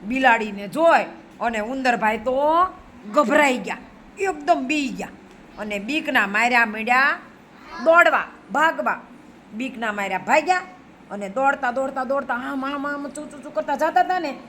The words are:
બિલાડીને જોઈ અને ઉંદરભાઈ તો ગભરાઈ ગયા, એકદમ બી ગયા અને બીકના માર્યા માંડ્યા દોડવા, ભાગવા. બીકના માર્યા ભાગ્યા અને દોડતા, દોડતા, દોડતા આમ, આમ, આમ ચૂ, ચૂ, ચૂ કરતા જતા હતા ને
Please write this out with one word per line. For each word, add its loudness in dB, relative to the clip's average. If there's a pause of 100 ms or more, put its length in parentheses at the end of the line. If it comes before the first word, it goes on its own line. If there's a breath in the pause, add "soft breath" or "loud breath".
બિલાડીને 2
જોઈ 4 (360)
અને -2
ઉંદરભાઈ 0
તો 2 (460)
ગભરાઈ 4
ગયા, -8 (420)
એકદમ 0
બી -2
ગયા -10 (520)
અને -6
બીકના 0
માર્યા 2
માંડ્યા 0 (640)
દોડવા, 6 (280)
ભાગવા. 0 (520)
બીકના -6
માર્યા -4
ભાગ્યા 2 (500)
અને -8
દોડતા, 0
દોડતા, -4
દોડતા -4
આમ, -6
આમ, -6
આમ -6
ચૂ, -12
ચૂ, -16
ચૂ -16
કરતા -4
જતા 0
હતા 0
ને -6 (140)